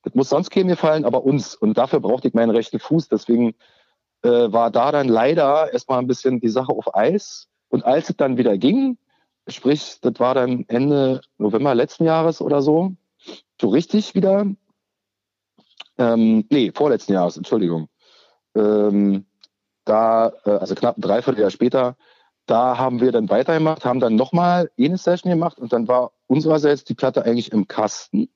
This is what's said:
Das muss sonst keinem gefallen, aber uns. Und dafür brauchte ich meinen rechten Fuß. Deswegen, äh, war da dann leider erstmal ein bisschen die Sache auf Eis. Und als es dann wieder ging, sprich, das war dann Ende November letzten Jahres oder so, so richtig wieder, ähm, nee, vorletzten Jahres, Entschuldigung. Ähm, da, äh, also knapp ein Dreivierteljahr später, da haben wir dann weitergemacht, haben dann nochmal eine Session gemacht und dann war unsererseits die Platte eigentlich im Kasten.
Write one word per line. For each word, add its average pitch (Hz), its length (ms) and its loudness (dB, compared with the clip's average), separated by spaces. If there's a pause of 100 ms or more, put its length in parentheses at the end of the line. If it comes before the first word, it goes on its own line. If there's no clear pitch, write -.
Das - 120 -8
muss 131 140 0
sonst 165 220 -2
keinem 185 180 0
gefallen, 156 360 0
aber 123 200 0
uns. 135 300 0
Und 107 240 0
dafür 135 220 0
brauchte 117 260 -2
ich 120 80 -2
meinen 113 160 2
rechten 107 300 -2
Fuß. - 280 -2
Deswegen, 117 460 0 (680)
äh, 120 300 2
war 117 180 2
da 123 220 0
dann 139 160 0
leider 143 640 2
erstmal - 280 -2
ein 127 60 -4
bisschen 131 340 -2
die 117 80 -2
Sache 127 240 -2
auf - 240 -6
Eis. 147 520 -2 (200)
Und - 160 -2
als 131 260 0
es - 60 -6
dann 131 200 0
wieder 117 220 0
ging, 240 400 0 (480)
sprich, - 540 -4
das 123 180 -2
war 127 160 0
dann 123 340 -2
Ende 131 520 0 (180)
November 113 360 0
letzten 156 300 -2
Jahres 160 360 0
oder 147 220 0
so, 165 300 0 (680)
so 117 80 0
richtig 170 460 -2
wieder, 196 320 2 (1500)
ähm, 113 520 2
nee, 123 240 2
vorletzten 127 380 0
Jahres, 90 240 0
Entschuldigung. 85 520 -2 (680)
Ähm, 101 720 0 (580)
da, 113 480 2 (120)
äh, 104 60 0
also 95 240 -2
knapp 120 220 -2
ein 104 60 -10
Dreivierteljahr 107 480 0
später, 123 460 -2 (500)
da 123 320 0
haben 123 220 -2
wir 123 120 2
dann 110 160 0
weitergemacht, 156 560 0
haben 123 160 -2
dann 113 160 2
nochmal 175 640 0
eine 180 180 2
Session 180 340 -2
gemacht 165 280 -2
und 120 140 -6
dann 117 140 0
war 123 260 0 (140)
unsererseits 151 580 2
die 117 100 -8
Platte 131 300 -2
eigentlich 117 280 0
im 104 160 0
Kasten. - 680 -4